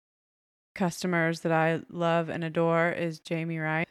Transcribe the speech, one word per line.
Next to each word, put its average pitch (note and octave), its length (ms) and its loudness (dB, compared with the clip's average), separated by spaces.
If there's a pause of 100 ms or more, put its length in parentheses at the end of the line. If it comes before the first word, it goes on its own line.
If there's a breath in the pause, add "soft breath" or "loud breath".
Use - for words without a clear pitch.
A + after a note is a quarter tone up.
(760)
customers E3+ 680 0
that E3 120 0
I D#3+ 280 2 (100)
love E3+ 380 0
and E3 160 -4
adore E3 460 2
is E3 280 -4
Jamie E3 400 -4
Wright, D#3 320 -2